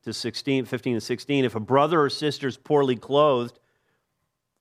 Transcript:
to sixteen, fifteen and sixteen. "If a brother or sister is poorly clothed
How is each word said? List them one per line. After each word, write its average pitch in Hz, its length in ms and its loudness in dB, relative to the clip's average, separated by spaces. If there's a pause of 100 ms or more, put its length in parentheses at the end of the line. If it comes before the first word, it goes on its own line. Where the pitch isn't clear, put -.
to 113 100 -10
sixteen, 131 500 -4
fifteen 123 300 -4
and 110 100 -2
sixteen. 135 400 -2
"If 120 120 -2
a 113 40 -4
brother 147 420 2
or 139 80 2
sister 139 380 -4
is 117 80 -6
poorly 143 400 2
clothed 131 640 2 (1000)